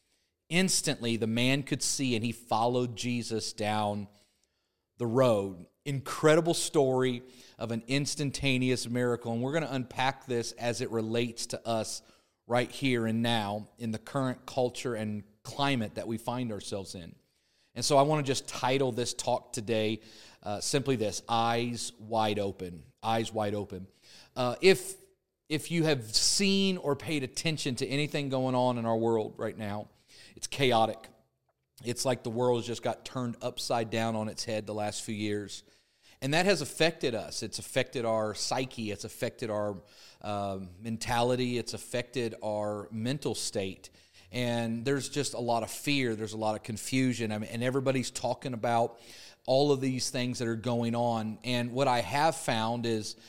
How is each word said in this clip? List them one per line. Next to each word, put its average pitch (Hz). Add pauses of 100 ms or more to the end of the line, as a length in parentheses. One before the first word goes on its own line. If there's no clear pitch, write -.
(500)
Instantly, 147
the 110
man 123
could 139
see, 127
and 110
he 117
followed 123
Jesus 117
down 104 (880)
the 120
road." 107 (180)
Incredible 156
story 131 (380)
of 113
an 113
instantaneous 131
miracle, 120
and 117
we're 135
gonna 156
unpack 131
this 117
as 120
it 110
relates 113
to -
us 113 (460)
right 120
here 123
and 113
now 107
in 117
the 110
current 131
culture 127
and 107 (200)
climate 135
that 98
we 113
find 123
ourselves 98
in. 87 (580)
And 120
so 147
I 135
wanna 151
just 131
title 131
this 117
talk -
today, 110 (420)
uh, 104
simply 135
this, 104
Eyes 117
Wide 107
Open. 92 (180)
Eyes 113
Wide 104
Open. 95 (480)
Uh, 123
if, 185 (520)
if 151
you 165
have 123
seen 196
or 143
paid 151
attention 139
to 117
anything 143
going 131
on 127
in 113
our 113
world 113
right 110
now, 104 (480)
it's -
chaotic. 113 (800)
It's 120
like 127
the 123
world 120
has 110
just 117
got 117
turned 123
upside 120
down 113
on 107
its -
head 107
the 107
last 104
few 110
years. 104 (580)
And 135
that 180
has 190
affected 151
us. 90
It's 110
affected 123
our 110
psyche. 123
It's 101
affected 117
our, 104 (400)
uh, 101 (220)
mentality. 123
It's -
affected 120
our 104
mental 117
state. - (420)
And 117
there's 139
just -
a 110
lot 117
of 104
fear. 135
There's 107
a 110
lot 110
of 104
confusion. 117
I 107
mean, 107
and 117
everybody's 131
talking 123
about 117 (480)
all 139
of 131
these 131
things 123
that 120
are 113
going 117
on. 113
And 120
what 131
I 123
have 147
found 117
is 110 (100)